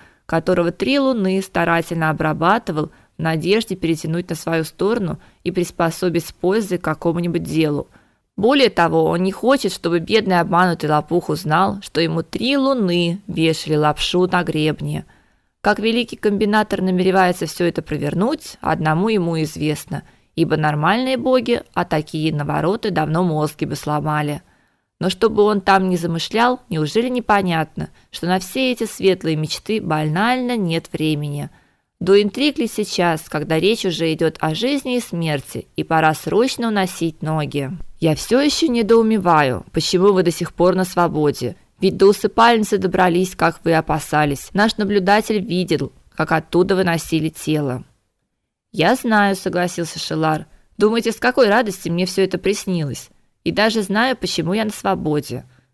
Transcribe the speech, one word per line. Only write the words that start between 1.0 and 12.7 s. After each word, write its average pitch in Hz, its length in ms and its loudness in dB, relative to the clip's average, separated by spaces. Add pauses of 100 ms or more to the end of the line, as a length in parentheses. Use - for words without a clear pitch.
луны 202 420 0
старательно 170 680 0
обрабатывал 165 840 0 (260)
в - 40 -10
надежде 165 540 0
перетянуть 165 540 -2
на 170 60 -6
свою 165 280 -2
сторону 190 560 -2 (240)
и 175 80 -2
приспособить 170 760 -2
с - 60 -12
пользой 190 460 -2
к 175 60 -12
какому-нибудь 170 600 -2
делу. 151 440 -2 (500)
Более 247 320 4
того, 165 360 2
он 170 180 0
не 190 80 0
хочет, 220 420 0
чтобы 170 260 -2
бедный 190 400 2
обманутый 170 500 2
лопух 156 400 0
узнал, 175 520 0
что - 180 -6
ему 165 240 0
три 247 320 -2
луны 196 720 0